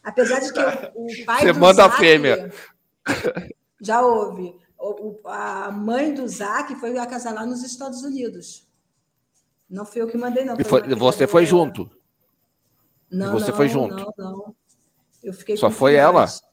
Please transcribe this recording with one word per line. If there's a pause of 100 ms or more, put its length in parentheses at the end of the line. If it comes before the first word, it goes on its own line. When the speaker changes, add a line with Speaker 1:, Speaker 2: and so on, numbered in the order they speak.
Speaker 1:
Apesar
de
que (360)
o,
o
pai
Speaker 2:
Você
Speaker 1:
do
Speaker 2:
manda
a
Speaker 1:
Zac,
Speaker 2:
fêmea. (1300)
Speaker 1:
já
houve. (220)
O, (340)
o,
a
mãe
do
Zac
foi
acasalar
nos
Estados
Unidos. (1000)
Não
fui
eu
que
mandei,
não.
Speaker 2:
E
Speaker 1:
Foi
Speaker 2:
foi,
Speaker 1:
uma
Speaker 2:
você
Speaker 1:
criadora
Speaker 2:
foi
Speaker 1:
dela.
Speaker 2:
junto? (1200)
Speaker 1:
Não,
Speaker 2:
E
você
Speaker 1:
não,
Speaker 2:
foi
junto?
Speaker 1:
não,
não. (680)
Eu
fiquei
Speaker 2:
Só
Speaker 1:
com
Speaker 2:
foi
ela?
Speaker 1:
filhote.